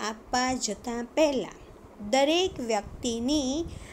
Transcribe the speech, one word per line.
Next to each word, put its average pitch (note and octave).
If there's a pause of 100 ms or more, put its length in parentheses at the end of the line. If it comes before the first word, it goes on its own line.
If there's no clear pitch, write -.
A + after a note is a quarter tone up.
આપવા B3
જતાં A#3+
પહેલાં C4+ (500)
દરેક D4+
વ્યક્તિની B3+ (280)